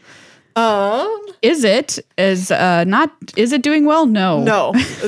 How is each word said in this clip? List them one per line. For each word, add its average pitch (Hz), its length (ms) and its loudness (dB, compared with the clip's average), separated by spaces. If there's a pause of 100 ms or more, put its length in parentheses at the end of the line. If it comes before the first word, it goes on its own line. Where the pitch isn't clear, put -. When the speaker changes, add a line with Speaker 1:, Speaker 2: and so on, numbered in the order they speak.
(560)
Speaker 1:
Um, 233 680 -2 (160)
Speaker 2:
Is 277 240 2
it, 214 340 0 (180)
is, 185 320 0
uh, 175 360 2
not, 247 260 0 (240)
is 233 160 0
it 285 100 0
doing 294 220 2
well? 302 220 2
No. 190 380 2
Speaker 1:
No. 196 280 0
Speaker 2:
<laughs> 240 100 0 (260)